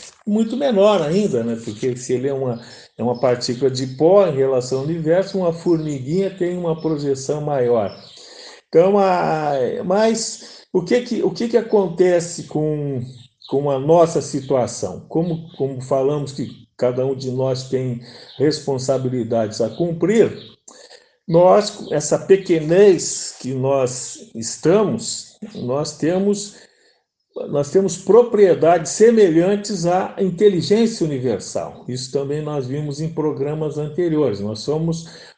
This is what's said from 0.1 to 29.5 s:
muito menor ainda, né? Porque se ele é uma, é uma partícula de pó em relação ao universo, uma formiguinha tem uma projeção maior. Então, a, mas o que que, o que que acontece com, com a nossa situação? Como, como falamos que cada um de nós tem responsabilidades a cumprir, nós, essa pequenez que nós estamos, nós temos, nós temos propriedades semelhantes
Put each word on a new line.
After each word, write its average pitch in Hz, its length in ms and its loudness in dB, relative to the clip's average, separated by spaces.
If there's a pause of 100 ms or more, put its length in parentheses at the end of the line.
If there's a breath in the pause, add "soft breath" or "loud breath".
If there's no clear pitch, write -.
muito 220 300 -2
menor 208 460 4
ainda, 156 420 0
né? 113 180 -4
Porque 123 340 -4
se 131 180 -4
ele 123 140 -2
é 139 40 -2
uma, 127 300 -4 (340 loud breath)
é - 60 -8
uma 120 180 -2
partícula 127 500 0
de 131 180 -4
pó 165 380 4
em 156 80 -2
relação 131 440 0
ao 135 80 -4
universo, 170 500 0
uma 180 160 0
formiguinha 160 800 -2
tem 180 260 -4
uma 165 240 -4
projeção 147 640 -2
maior. 120 520 0 (760 loud breath)
Então, 185 300 4
a, 160 540 2 (320)
mas 220 880 -2
o 185 100 0
que 240 200 0
que, 233 200 -4
o 196 80 0
que 233 160 -4
que 233 120 0
acontece 180 840 2
com, 147 600 -4 (460)
com 143 200 0
a 135 80 0
nossa 160 440 4
situação? 120 880 -4
Como, 165 360 -4 (120)
como 135 240 -4
falamos 139 500 -2
que - 320 -10 (140)
cada 127 280 0
um 139 80 -2
de 131 160 -8
nós 131 400 -4
tem 127 320 -4 (340 loud breath)
responsabilidades 127 1300 -2
a 110 80 0
cumprir, 170 600 2 (960 loud breath)
nós, 185 640 4
essa 151 280 0
pequenez 180 1200 2
que 127 140 -6
nós 131 800 -2
estamos, 151 1040 -2 (160)
nós 139 420 -6
temos, 196 600 0 (920 soft breath)
nós 139 220 -2
temos 190 260 0
propriedades 180 960 4
semelhantes 202 920 4